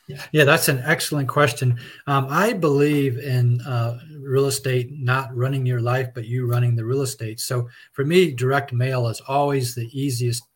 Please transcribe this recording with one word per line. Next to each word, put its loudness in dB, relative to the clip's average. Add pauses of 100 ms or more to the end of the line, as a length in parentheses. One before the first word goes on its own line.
Yeah, -14 (120)
yeah, 6
that's 4
an 0
excellent 0
question. 2 (260)
Um, 0
I 2
believe 2
in, 2
uh, -4 (200)
real 2
estate, -2
not -2
running -2
your 0
life, 0
but -10
you -4
running 2
the -2
real -2
estate. -8
So -4 (240)
for -2
me, 4
direct 0
mail 0
is -6
always 0
the -6 (100)
easiest -2 (120)